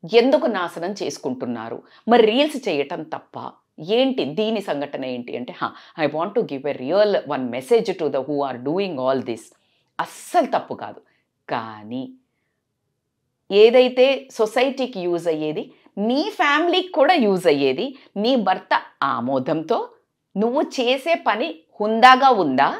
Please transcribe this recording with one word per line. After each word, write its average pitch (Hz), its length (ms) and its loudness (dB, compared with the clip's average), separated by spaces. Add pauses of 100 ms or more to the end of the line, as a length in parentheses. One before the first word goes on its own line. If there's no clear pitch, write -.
(140)
ఎందుకు 262 320 4
నాశనం 180 460 -4 (120)
చేసుకుంటున్నారు? 123 800 -8 (240)
మరి 226 180 6
రీల్స్ 262 440 0
చేయటం 156 340 -4
తప్ప 131 480 -14 (280)
ఏంటి? 233 460 0
దీని 214 360 -4
సంఘటన 143 440 -6
ఏంటి 123 320 -10
అంటే, 123 240 -10
హా, 113 100 -6 (300)
I 151 60 2
want 156 220 -4
to 220 120 -2
give 143 240 -6
a 139 120 -2
real 185 340 2
one 135 380 -4
message 196 400 0
to 170 180 -4
the 139 140 -2
who 147 160 -4 (140)
are 123 180 -10
doing 185 240 -2
all 131 280 0
this. 113 180 -6 (600)
అస్సలు - 460 -2
తప్పు 190 280 -4
కాదు, 107 280 -14 (480)
కానీ 113 640 -8 (1400)
ఏదైతే 254 800 6
సొసైటీకి 254 680 -2
యూజ్ 175 280 -2
అయ్యేది, 156 440 -4 (260)
నీ 262 380 0
ఫ్యామిలీకి 339 520 0
కూడా 311 260 2
యూజ్ 202 340 2
అయ్యేది, 147 500 0 (200)
నీ 233 180 2
భర్త 190 460 0 (220)
ఆమోదంతో 139 840 -2 (480)
నువ్వు 240 240 0
చేసే 269 680 -2
పని 254 280 -2 (260)
హుందాగా 247 480 6
ఉందా? 160 500 2